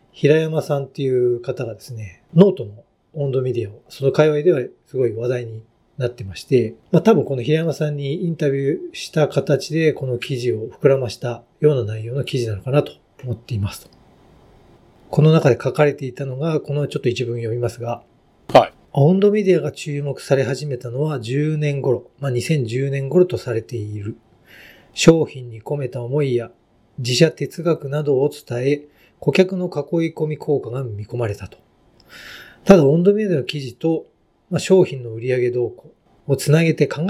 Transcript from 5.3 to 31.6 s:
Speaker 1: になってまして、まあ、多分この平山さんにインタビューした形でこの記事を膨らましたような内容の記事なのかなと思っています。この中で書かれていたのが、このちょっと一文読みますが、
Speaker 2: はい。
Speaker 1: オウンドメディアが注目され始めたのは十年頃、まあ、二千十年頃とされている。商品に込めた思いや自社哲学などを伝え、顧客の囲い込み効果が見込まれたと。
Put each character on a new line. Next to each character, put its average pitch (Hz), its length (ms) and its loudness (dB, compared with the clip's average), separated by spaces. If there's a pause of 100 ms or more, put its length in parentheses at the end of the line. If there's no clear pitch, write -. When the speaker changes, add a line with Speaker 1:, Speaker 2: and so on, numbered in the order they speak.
Speaker 1:
に 110 160 -14 (360)
な 127 80 -2
っ 117 40 -6
て - 140 -14
ま 98 120 -12
し - 80 -16
て、 127 320 0 (160)
ま 165 80 6
あ、 - 20 4
多 220 120 6
分 147 120 4
こ 139 100 -4
の 123 60 -4
平 151 160 2
山 165 160 -2
さ 151 140 -2
ん 147 80 -4
に 143 280 -4
イ 170 60 -2
ン 156 60 -4
タ 151 120 0
ビ 139 260 0
ュ 370 40 -4 (140)
ー - 20 -18
し - 160 -12
た 151 180 2
形 147 460 0
で 160 180 2
こ 131 140 -8
の 123 120 -4
記 131 200 -6
事 123 140 -2
を - 160 -6
膨 - 200 2
ら 135 80 6
ま 123 140 -4
し - 80 -12
た 120 240 -8 (160)
よ 151 140 6
う - 20 0
な 120 100 0
内 110 220 -8
容 120 80 -8
の 139 100 -2
記 135 140 -4
事 117 80 0
な 107 80 -4
の 95 80 -8
か 131 80 -6
な 143 120 4
と - 100 -12 (320)
思 123 100 -6
っ - 20 -6
て - 180 -10
い 104 40 -2
ま 101 140 -4
す。 - 180 -20 (1200)
こ - 120 2
の 156 100 6
中 156 180 4
で 113 120 2
書 131 100 -4
か 151 120 2
れ 143 80 4
て 139 140 -10
い 123 80 -10
た 139 100 -10
の 131 140 -10
が、 156 220 -2
こ - 120 -8
の 143 140 -2
ち 143 100 -6
ょ - 40 -10
っ - 20 -8
と 123 80 0
一 120 140 -4
文 117 120 -6
読 117 180 -6
み 123 60 -4
ま 120 80 -2
す 117 120 -12
が、 117 220 -8 (520)
Speaker 2:
は 113 140 8
い。 - 40 -18 (200)
Speaker 1:
オ 143 180 4
ウ 185 40 4
ン 196 60 2
ド 202 100 4
メ 208 120 2
デ 185 100 4
ィ 165 60 4
ア - 20 -2
が 147 120 -4
注 143 300 -8
目 143 180 -8
さ - 160 2
れ 135 80 2
始 139 200 -4
め 139 140 -6
た 120 120 -10
の 131 120 -4
は 139 180 -2
十 147 380 -2
年 143 240 -2
頃、 131 360 0
ま 139 100 -6
あ、 - 20 -2
二 123 100 -2
千 147 240 0
十 131 240 -2
年 135 220 -4
頃 180 160 4
と - 100 -4
さ - 160 -6
れ 113 80 -2
て 120 160 -8
い 104 220 -8
る。 104 180 -8 (760)
商 165 340 6
品 123 240 -14
に 113 120 -16
込 147 140 -6
め 135 120 -4
た 123 140 -10
思 135 200 -2
い 135 120 0
や 117 160 -4 (500)
自 123 140 -2
社 156 180 6
哲 156 300 -10
学 151 260 -2
な 147 140 -4
ど 139 180 2
を 147 100 2
伝 - 300 -8
え、 143 220 0 (360)
顧 143 140 0
客 190 240 2
の 180 100 -4
囲 - 20 -6 (400)
い 160 60 -12
込 156 120 -4
み 151 120 -6
効 143 220 -2
果 117 100 -10
が 131 140 -6
見 104 220 -10
込 123 100 -10
ま 120 120 -2
れ 101 60 -4
た - 140 -12
と。 - 100 -20 (1080)